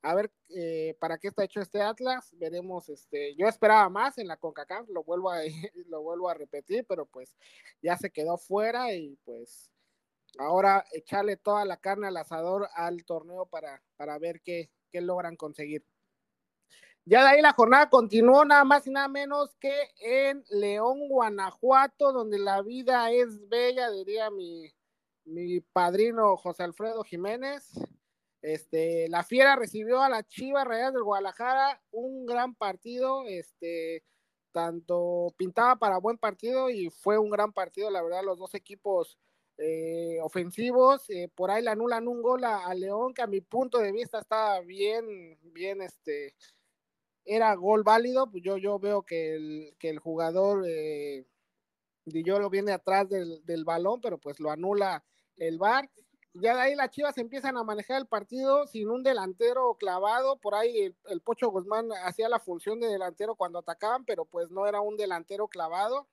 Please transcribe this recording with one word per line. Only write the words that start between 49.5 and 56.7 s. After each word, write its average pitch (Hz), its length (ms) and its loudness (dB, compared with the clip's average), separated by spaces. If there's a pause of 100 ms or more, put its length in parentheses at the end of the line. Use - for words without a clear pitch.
que 160 120 -6
el 151 100 -8
jugador, 170 640 0
eh, 147 600 -6 (800)
Di 160 180 -6
Yolo 196 260 0
viene 196 220 0
atrás 190 380 0
del, 170 360 -6
del 165 200 -6
balón, 175 340 0
pero 220 180 -6
pues 143 220 -14
lo 151 100 -4
anula 185 540 -2 (320)
el 165 240 -6
var. 247 320 2 (420)
Ya 220 220 0
de 254 60 -2
ahí 277 140 2